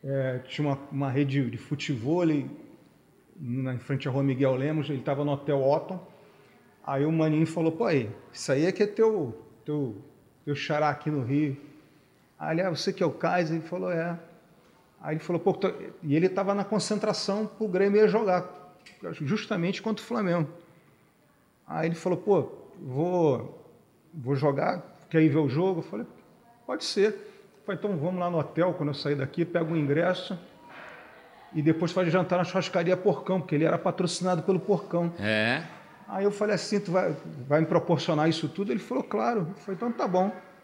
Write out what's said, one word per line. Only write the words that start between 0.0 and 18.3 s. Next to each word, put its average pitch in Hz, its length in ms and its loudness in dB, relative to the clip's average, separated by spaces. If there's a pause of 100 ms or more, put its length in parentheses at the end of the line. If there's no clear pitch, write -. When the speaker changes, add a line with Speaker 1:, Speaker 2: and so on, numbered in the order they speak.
Speaker 1:
É, 135 440 -2
tinha 147 200 -2
uma, 139 120 0 (120)
uma 139 180 -2
rede 135 400 0
de 113 80 -8
futevôlei 143 920 -2 (880)
na, 131 360 -4
em 120 40 -6
frente 135 280 -4
à 139 40 -2
rua 139 120 2
Miguel 131 320 2
Lemos, 143 340 -2
ele 139 120 -4
tava 139 220 -2
no 143 80 0
Hotel 139 320 0
Otton. 160 420 0 (800)
Aí 139 200 0
o 156 60 2
Maninho 160 360 4
falou, 160 240 0
"Pô, 165 140 -2
aí, 131 240 2 (220)
isso - 200 -4
aí 139 140 4
é 190 60 2
que 185 120 0
é 208 40 2
teu, 208 500 2 (280)
teu, 143 300 -2 (500)
teu 147 100 -2
xará 151 340 0
aqui 139 220 -4
no 143 120 0
Rio." 139 340 0 (800)
Aí 156 160 -2
ele, 165 60 0
"Ah, 185 80 0
você 175 240 -2
que 190 100 -2
é - 20 4
o 151 60 2
Kaiser?" 165 460 0
Ele 160 100 -6
falou, 180 240 -4
"É." 170 260 -2 (840)
Aí 151 140 -4
ele 160 40 -2
falou, 170 200 -2
"Pô, 180 140 2
tô-," 185 200 0 (280)
e 143 140 0
ele 175 140 4
tava 196 240 0
na 202 100 0
concentração 208 840 0
pro 220 220 -4
Grêmio 202 320 4
ia 220 80 8
jogar, 185 400 2 (760)